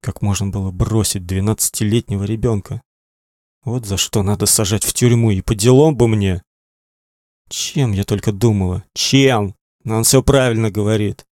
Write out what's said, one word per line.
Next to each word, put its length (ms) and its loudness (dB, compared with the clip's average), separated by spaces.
Как 200 -8
можно 260 -2
было 220 -4
бросить 560 -2
двенадцатилетнего 960 -2
ребенка? 600 -4
Вот 240 -6
за 100 -4
что 240 -2
надо 240 0
сажать 380 0
в 100 -4
тюрьму, 380 2
и 100 0
по 140 -2
делам 400 4
бы 120 2
мне. 360 0
Чем 420 -2
я 120 -2
только 280 -2
думала, 520 0
чем? 640 2
Но 140 -2
он 60 0
все 180 4
правильно 480 2
говорит. 640 -2